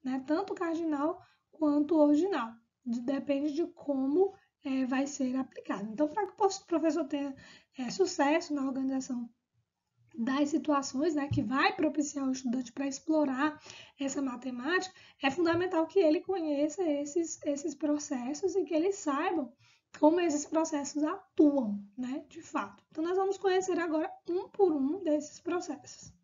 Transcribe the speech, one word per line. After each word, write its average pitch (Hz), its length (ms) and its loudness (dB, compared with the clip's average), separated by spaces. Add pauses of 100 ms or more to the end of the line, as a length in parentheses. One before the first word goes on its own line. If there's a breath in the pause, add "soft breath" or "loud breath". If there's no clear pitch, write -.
né? 262 240 -2
Tanto 370 260 0
cardinal 330 720 -2 (240 loud breath)
quanto 294 460 2
ordinal. 294 580 4 (320)
De-, 240 160 -2
depende 277 520 -2
de 330 140 0
como, 285 680 0 (320 loud breath)
é, 262 200 0
vai 262 220 0
ser 262 300 -2
aplicado. 214 520 -6
Então, 214 200 0
pra 403 160 -2
que - 80 -12
o - 20 -20
pos-, 392 240 2
professor 320 460 0
tenha, 277 280 -6 (440 loud breath)
é, 247 120 -4
sucesso 320 640 2
na 269 120 -2
organização 262 640 -4 (840)
das 277 360 0
situações, 294 680 0
né, 285 140 -2
que 277 120 0
vai 277 320 2
propiciar 294 540 -2
o 262 60 0
estudante 262 400 -4
pra 277 120 -4
explorar 294 720 0 (400 loud breath)
essa 277 240 -4
matemática, 262 720 -4 (300 loud breath)
é 277 80 2
fundamental 339 560 2
que 392 120 2
ele 330 200 6
conheça 311 640 0
esses, 302 640 -2
esses 285 280 -2
processos 294 800 -2
e 370 120 0
que - 80 -4
ele 339 180 2
saiba 311 580 -2 (500 soft breath)
como 320 200 6
esses 294 260 0
processos 302 580 -2
atuam, 285 760 2 (160)
né, 254 300 -6
de 330 140 -16
fato. - 500 -8
Então, 320 120 -4
nós 349 120 0
vamos 381 220 2
conhecer 370 420 2
agora 330 320 0 (180)
um 359 200 -2
por 370 240 4
um 294 280 0
desses 302 380 0
processos. - 720 -8 (100)